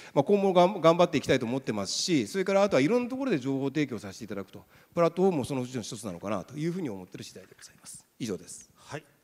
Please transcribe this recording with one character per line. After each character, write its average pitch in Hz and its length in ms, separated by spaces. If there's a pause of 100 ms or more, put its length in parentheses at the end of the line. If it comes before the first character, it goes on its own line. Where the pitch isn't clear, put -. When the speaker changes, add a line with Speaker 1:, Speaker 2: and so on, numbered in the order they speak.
(140)
Speaker 1:
ま 147 80
あ、 - 20
今 208 160
後 196 80
も 190 60
が 175 120
ん-、 196 160
頑 165 160
張 175 80
っ 170 40
て 160 80
い 123 40
き - 60
た 160 60
い 131 60
と 120 60
思 123 120
っ 135 40
て 127 120
ま 101 140
す - 60
し、 143 340
そ 196 100
れ 190 60
か 196 100
ら 196 100
あ 208 60
と 196 60
は 131 60
い 139 60
ろ 233 120
ん 247 40
な 240 60
と 254 80
こ 269 80
ろ 262 60
で 165 80
情 135 200
報 135 80
提 139 200
供 117 120
さ 98 140
せ - 60
て 113 60
い - 20
た 101 80
だ 98 80
く - 80
と、 101 120 (300)
プ 170 80
ラ 165 80
ッ 165 40
ト 185 100
フ 196 60
ォ - 0
ー - 20
ム 165 80
も 117 60
そ 143 100
の 127 60
う 123 60
ち 127 80
の 120 60
一 110 160
つ 104 60
な 104 80
の 85 80
か 98 100
な 98 140
と 123 120
い 151 120
う 175 40
ふ 170 60
う 190 40
に 147 80
思 95 140
っ 90 40
て - 100
る 113 60
次 - 120
第 92 120
で - 100
ご - 60
ざ - 80
い - 80
ま - 80
す。 - 180 (140)
以 131 60
上 98 120
で - 100
す。 - 280
Speaker 2:
は - 220
い、 156 60 (200)